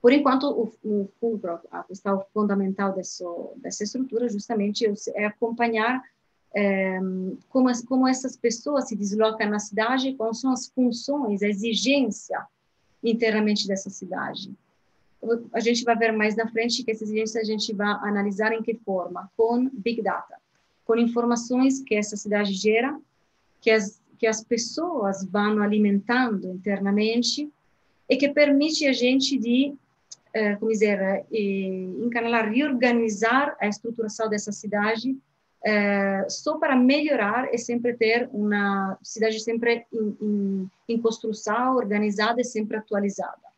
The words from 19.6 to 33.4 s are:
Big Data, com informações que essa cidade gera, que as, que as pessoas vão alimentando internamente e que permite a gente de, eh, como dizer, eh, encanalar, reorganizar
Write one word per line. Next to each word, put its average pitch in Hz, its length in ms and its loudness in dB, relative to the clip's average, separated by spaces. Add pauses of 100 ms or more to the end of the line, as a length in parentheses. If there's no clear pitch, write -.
Big 233 300 -4
Data, 180 340 -4 (480)
com 226 120 2
informações 240 840 2
que - 140 -2
essa 208 220 -2
cidade 208 360 0
gera, 214 460 2 (600)
que - 120 2
as, 214 280 2 (200)
que 233 80 0
as 220 180 0
pessoas 233 800 -2
vão 208 380 2
alimentando 208 840 2
internamente 208 1000 0 (560)
e 269 120 4
que 277 100 4
permite 294 580 4
a 262 60 6
gente 262 460 2
de, 247 340 2 (640)
eh, 208 220 2
como 220 140 -2
dizer, 208 300 2
eh, 190 240 0 (800)
encanalar, 233 500 0
reorganizar 240 1040 2